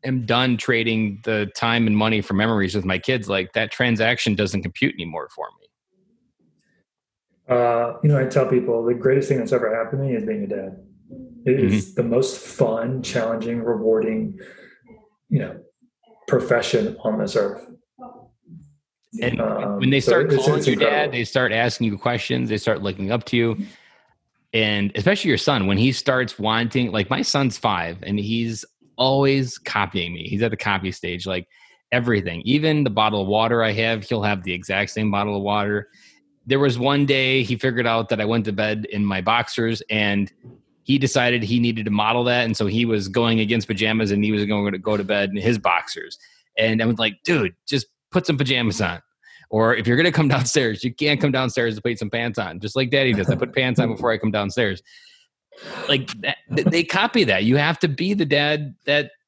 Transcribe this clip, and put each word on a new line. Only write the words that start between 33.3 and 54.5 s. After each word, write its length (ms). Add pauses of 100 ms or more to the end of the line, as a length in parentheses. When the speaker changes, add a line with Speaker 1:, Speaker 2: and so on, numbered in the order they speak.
Speaker 1:
I 100
have, 320
he'll 180
have 200
the 100
exact 380
same 200
bottle 260
of 60
water. 460 (580)
There 120
was 200
one 280
day 360
he 140
figured 300
out 240
that 100
I 60
went 200
to 60
bed 380
in 140
my 180
boxers, 680
and 420 (520)
he 160
decided 440
he 180
needed 260
to 40
model 340
that, 200
and 120
so 100
he 180
was 240
going 320
against 280
pajamas, 420
and 140
he 80
was 140
going 260
to 60
go 180
to 80
bed 260
in 60
his 220
boxers. 600 (400)
And 240
I 40
was 120
like, 260
"Dude, 300 (120)
just 200 (240)
put 160
some 120
pajamas 420
on." 200 (500)
Or, 260
"If 100
you're 100
gonna 160
come 160
<laughs> 80
downstairs, 460
you 120
can't 260
come 120
downstairs 440
to 60
put 160
some 120
pants 280
on." 220
Just 160
like 140
Daddy 220
does. 180
I 60
put 180
pants 240
on 100
before 240
I 60
come 120
downstairs. 520 (1080)